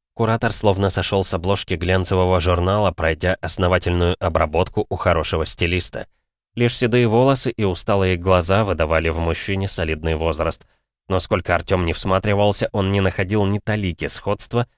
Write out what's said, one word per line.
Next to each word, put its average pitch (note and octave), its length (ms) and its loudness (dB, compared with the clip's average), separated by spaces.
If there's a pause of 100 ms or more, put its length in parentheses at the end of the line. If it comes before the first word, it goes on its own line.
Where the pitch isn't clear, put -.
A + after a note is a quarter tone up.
(140)
Куратор A2+ 400 0
словно G2 360 2
сошел F#2+ 360 0
с - 80 -4
обложки F#2 400 -2
глянцевого F#2 680 0
журнала, F2+ 520 0
пройдя E2 500 -2
основательную F2 720 0 (100)
обработку E2 600 0
у - 80 -6
хорошего D#2+ 500 0
стилиста. - 640 -2 (480)
Лишь A#2+ 220 0
седые A#2+ 300 2
волосы B2+ 440 4
и A2 140 -2
усталые F#2+ 500 2
глаза F#2 480 2
выдавали E2 460 0
в D#2+ 100 -2
мужчине F#2+ 480 -2
солидный D#2+ 480 -2
возраст. D#2+ 500 -2 (440)
Но F#2 100 0
сколько F#2 340 0
Артем F2 320 0
не E2 80 0
всматривался, G2+ 800 0
он G2 200 -2
не G2+ 100 2
находил G2 440 0
ни G2+ 140 -2
талики G2 480 -4
сходства G#2 600 -2 (100)